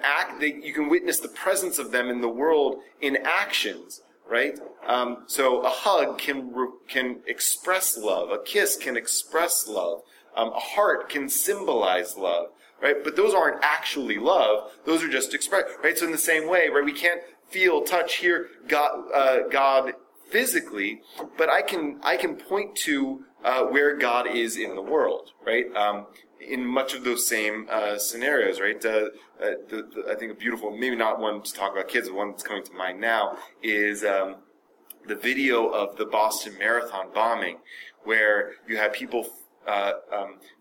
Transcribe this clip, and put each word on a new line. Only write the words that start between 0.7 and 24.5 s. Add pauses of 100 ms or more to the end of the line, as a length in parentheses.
can
witness
the
presence
of
them
in
the
world (220)
in
actions, (280)
right? (280)
Um,
so
a
hug
can
re-, (200)
can
express
love.
A
kiss
can
express
love. (340)
Um,
a
heart
can
symbolize
love, (340)
right?
But
those
aren't
actually
love. (140)
Those
are
just
express, (200)
right?
So
in
the
same
way,
right,
we
can't (280)
feel,
touch,
hear (180)
God, (220)
uh,
God (360)
physically, (360)
but
I
can,
I
can
point
to, (200)
uh,
where
God
is